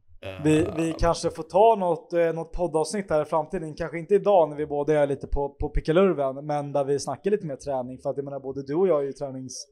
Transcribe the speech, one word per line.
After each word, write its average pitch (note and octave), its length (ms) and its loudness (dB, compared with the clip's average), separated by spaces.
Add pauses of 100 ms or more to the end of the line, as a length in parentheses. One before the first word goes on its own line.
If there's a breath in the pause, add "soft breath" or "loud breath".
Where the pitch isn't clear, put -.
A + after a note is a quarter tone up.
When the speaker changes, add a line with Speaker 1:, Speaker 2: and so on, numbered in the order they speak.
(440)
Speaker 1:
Vi, D#3 180 4
Speaker 2:
Eh, - 160 -4
Speaker 1:
vi E3 220 -2
kanske E3 300 0
får D#3+ 140 -8
ta A3 320 6
något, F3 380 -2
eh, E3+ 200 2
något D#3+ 200 -8
poddavsnitt E3+ 560 -2
här D#3 120 2
i C#3+ 40 -4
framtiden. D#3+ 500 -4
Kanske D#3+ 240 -8
inte E3+ 160 2
idag F#3 340 4
när D3 80 -10
vi D3+ 80 -4
båda D3 340 0
är C#3+ 80 4
lite C#3 200 -4
på, C#3+ 220 -2
på D3 200 -8
pickalurven, D3 760 2
men D3 280 -4
där C#3+ 100 2
vi C#3 160 0
snackar C#3+ 320 -4
lite G3+ 160 0
mer C#3 80 -8
träning. C3 420 -6
För C#3+ 120 -6
att C3+ 80 -4
jag C#3 80 -4
menar, C#3 140 -10
både C3+ 260 -8
du C#3 100 -6
och F#3+ 120 4
jag D#3 140 4
är C#3+ 40 -2
ju C3+ 80 -6 (580)